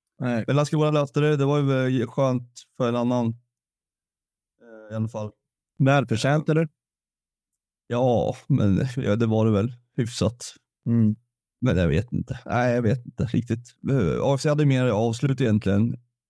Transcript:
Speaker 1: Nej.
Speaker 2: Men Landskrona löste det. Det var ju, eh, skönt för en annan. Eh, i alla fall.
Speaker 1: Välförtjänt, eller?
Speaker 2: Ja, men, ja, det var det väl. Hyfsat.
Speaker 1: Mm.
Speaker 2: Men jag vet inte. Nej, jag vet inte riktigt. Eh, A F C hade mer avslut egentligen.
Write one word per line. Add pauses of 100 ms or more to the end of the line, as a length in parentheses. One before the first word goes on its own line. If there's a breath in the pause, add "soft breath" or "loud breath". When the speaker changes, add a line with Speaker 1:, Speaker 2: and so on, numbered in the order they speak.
(200)
Speaker 1:
Nej.
Speaker 2:
Men
Landskrona
löste
det.
Det
var
ju,
eh,
skönt (260)
för
en
annan. (1300)
Eh,
i
alla
fall. (460)
Speaker 1:
Välförtjänt,
eller? (1160)
Speaker 2:
Ja, (120)
men, (100)
ja,
det
var
det
väl. (240)
Hyfsat. (320)
Speaker 1:
Mm. (460)
Speaker 2:
Men
jag
vet
inte.
Nej,
jag
vet
inte
riktigt. (140)
Eh,
A
F
C
hade
mer
avslut
egentligen. (340)